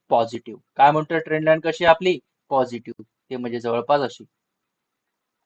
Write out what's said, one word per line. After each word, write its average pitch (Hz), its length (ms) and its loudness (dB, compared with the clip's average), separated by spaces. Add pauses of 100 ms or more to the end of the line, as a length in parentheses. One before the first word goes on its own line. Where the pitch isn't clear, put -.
(100)
पॉझिटिव्ह. 113 500 -2 (160)
काय 139 140 6
म्हणतोय 156 280 -2
ट्रेंड 156 260 -4
लाईन 160 160 4
कशी 160 240 -4
आहे 170 60 6
आपली? 175 280 2 (320)
पॉझिटिव्ह, 120 540 -4 (260)
ते 131 60 -8
म्हणजे 120 240 -6
जवळपास 120 400 -2
अशी. 117 240 -8 (1200)